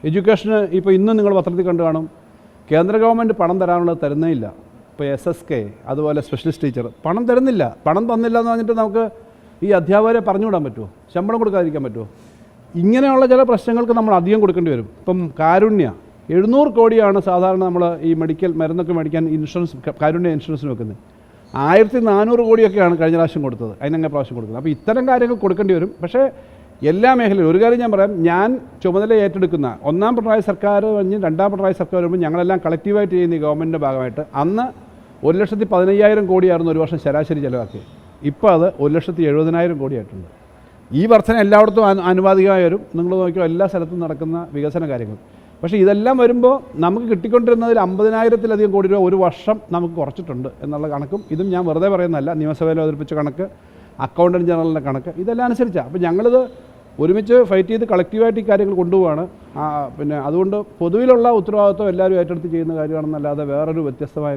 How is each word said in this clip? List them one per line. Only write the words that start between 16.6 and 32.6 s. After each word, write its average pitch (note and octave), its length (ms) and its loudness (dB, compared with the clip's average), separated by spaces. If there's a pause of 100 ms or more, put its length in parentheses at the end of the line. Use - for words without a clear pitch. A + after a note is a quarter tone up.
കോടിയാണ് A3 400 4 (100)
സാധാരണ F#3 400 2
നമ്മൾ F3 140 0 (260)
ഈ - 20 2 (120)
മെഡിക്കൽ D#3+ 280 -2 (100)
മരുന്നൊക്കെ E3 380 -2
മേടിക്കാൻ D#3+ 260 -2 (120)
ഇൻഷുറൻസ്, D#3 480 -6
ക-, C#3 180 -8
കാരുണ്യ E3+ 340 0
ഇൻഷുറൻസിന് C#3+ 360 -8
വെക്കുന്നത്. G#2+ 260 -10 (680)
ആയിരത്തി G#3+ 320 4 (100)
നാനൂറ് A3 380 2
കോടിയൊക്കെയാണ് G3+ 540 4
കഴിഞ്ഞ E3 180 2
പ്രാവശ്യം D#3+ 260 0
കൊടുത്തത്, A2+ 340 -8
അതിനെങ്ങനെ D#3 340 -2
പ്രാവശ്യം C3 240 -4
കൊടുക്കുന്നത്? A2+ 240 -10
അപ്പോൾ D#3 140 -2
ഇത്തരം B3+ 340 -2
കാര്യങ്ങൾ A#3+ 340 2
കൊടുക്കേണ്ടി F#3+ 340 0
വരും. F#3 140 -4 (100)
പക്ഷേ A#3+ 200 0 (680)
എല്ലാ G#3+ 280 2
മേഖലയിലും G3 340 2
ഒരു F3+ 100 4
കാര്യം A#3+ 220 4
ഞാൻ A3+ 100 -2
പറയാം, G3+ 180 2 (160)
ഞാൻ F#3 200 2 (340)
ചുമതല G3 300 0 (100)
ഏറ്റെടുക്കുന്ന F3 460 -2 (220)
ഒന്നാം G3+ 260 0
പിണറായി A3 340 0
സർക്കാർ G3+ 320 0 (140)
കഴിഞ്ഞ് G3 200 0 (100)
രണ്ടാം E3 260 0
പിണറായി F#3+ 280 -2
സർക്കാർ F#3 200 -2
വരുമ്പോൾ F3 240 -2
ഞങ്ങളെല്ലാം F3 420 0